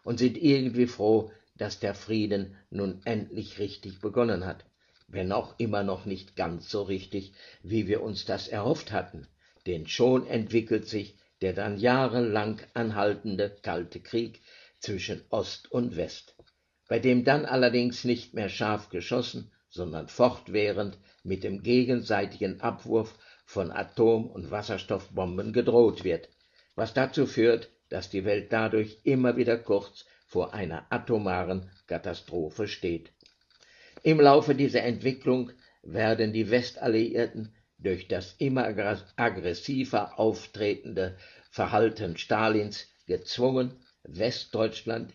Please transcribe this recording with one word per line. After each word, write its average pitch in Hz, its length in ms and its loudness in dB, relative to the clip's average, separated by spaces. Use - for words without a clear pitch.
und 117 140 -2
sind 120 200 4
irgendwie 131 480 4
froh, 107 460 2
dass 104 240 -6
der 101 140 -2
Frieden 101 600 -2
nun 95 340 -4
endlich 104 540 -6
richtig 98 420 -8
begonnen 104 460 0
hat, - 180 -10
wenn 95 240 -4
auch - 260 -4
immer 101 240 -2
noch 95 220 -4
nicht 95 320 -10
ganz 85 340 -6
so 104 120 -2
richtig, 95 500 -6
wie 107 260 -2
wir - 140 0
uns 104 220 -6
das 98 220 -4
erhofft 110 460 -2
hatten, 92 340 -6
denn 80 220 -4
schon 127 380 4
entwickelt 110 600 0
sich 101 300 -6
der 92 140 0
dann 104 240 -4
jahrelang 113 840 2
anhaltende 104 880 0
Kalte 87 380 -6
Krieg 117 400 -4
zwischen 98 500 -6
Ost - 420 -6
und 120 240 -2
West, - 380 -8
bei 117 100 0
dem 123 260 4
dann 143 220 2
allerdings 123 580 2
nicht 120 300 -2
mehr 104 140 -4
scharf 104 420 -2
geschossen, 117 600 -4
sondern 80 380 -8
fortwährend 104 920 0
mit 90 200 -4
dem 98 180 -6
gegenseitigen 110 1000 0
Abwurf 113 540 -2
von 95 260 -4
Atom- 113 600 2
und 92 200 -12
Wasserstoffbomben 98 1040 -4
gedroht 117 520 4
wird, 82 240 -2
was - 200 -4
dazu 131 320 0
führt, 117 440 2
dass - 220 -8
die 95 140 -4
Welt 104 280 -2
dadurch 110 520 0
immer 127 320 4
wieder 117 220 2
kurz - 460 -2
vor - 280 -2
einer 82 360 -6
atomaren 92 800 -2
Katastrophe 85 800 -6
steht. 85 420 -6
Im 160 180 6
Laufe 143 340 8
dieser 123 280 2
Entwicklung 123 680 0
werden 110 500 0
die 110 180 0
Westalliierten 113 1040 0
durch 92 300 -4
das 90 300 -6
immer 131 260 0
aggra-, 101 380 -2
aggressiver 104 1000 -2
auftretende 104 1000 -2
Verhalten 107 680 0
Stalins 107 680 0
gezwungen, 127 720 0
Westdeutschland 110 1120 -4